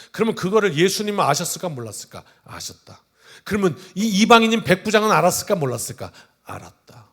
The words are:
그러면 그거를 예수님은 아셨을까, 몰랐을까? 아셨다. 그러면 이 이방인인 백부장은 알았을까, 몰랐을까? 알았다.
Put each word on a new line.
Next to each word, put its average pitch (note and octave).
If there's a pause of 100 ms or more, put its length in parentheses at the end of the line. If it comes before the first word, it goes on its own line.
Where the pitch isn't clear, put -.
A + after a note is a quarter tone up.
(140)
그러면 A3
그거를 G3
예수님은 G3+
아셨을까, D#3+
몰랐을까? A2+ (220)
아셨다. - (400)
그러면 F#3+ (160)
이 G#3 (140)
이방인인 A3+
백부장은 G#3
알았을까, F3+
몰랐을까? A#2+ (300)
알았다. -